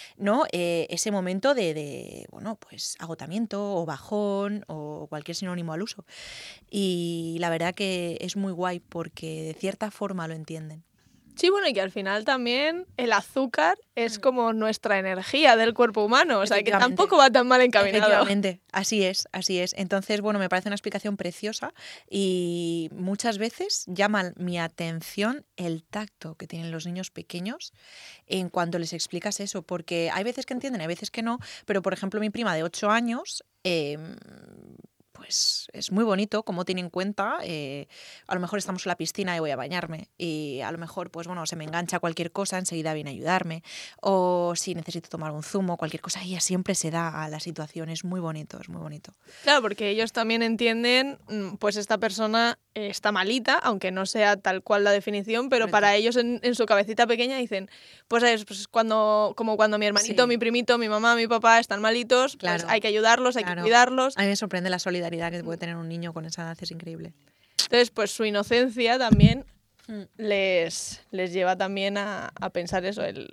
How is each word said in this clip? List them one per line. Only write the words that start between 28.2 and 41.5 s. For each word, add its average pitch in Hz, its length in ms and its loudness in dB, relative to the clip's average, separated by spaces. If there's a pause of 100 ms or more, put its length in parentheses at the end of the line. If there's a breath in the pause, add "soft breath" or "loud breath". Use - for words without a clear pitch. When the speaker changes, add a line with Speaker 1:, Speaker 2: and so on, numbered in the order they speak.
Speaker 1:
en 185 220 -2
cuanto 170 280 -2
les 165 140 -4
explicas 175 480 -6
eso, 202 240 -8
porque 170 500 -4
hay 196 120 -2
veces 247 200 -6
que - 80 -8
entienden, 247 280 -6
hay 156 60 -6
veces 175 240 -6
que 226 120 -6
no, 233 160 -4 (260 loud breath)
pero, 196 160 0
por 185 120 -2
ejemplo, 196 260 -4
mi 214 100 0
prima 208 260 -2
de 160 80 0
ocho 202 280 -2
años, 233 520 -2 (200)
em, 156 540 -2 (960)
pues - 600 -4
es - 180 -6
muy 196 120 4
bonito 208 400 2
cómo 180 220 -4
tiene 185 160 -2
en 180 80 -8
cuenta, 202 540 -4
eh, 143 440 -8 (400 loud breath)
a - 60 -2
lo 185 80 -2
mejor 180 160 -4
estamos 185 280 -6
en 190 40 -4
la 175 60 0
piscina 180 400 -4
y 165 40 -4
voy 156 120 -2
a 135 40 -2
bañarme 160 520 -8 (100)
y 151 440 -6
a 113 100 -6
lo 165 80 -8
mejor, 175 320 -10
pues 170 160 -12
bueno, 175 180 -8
se 170 100 -6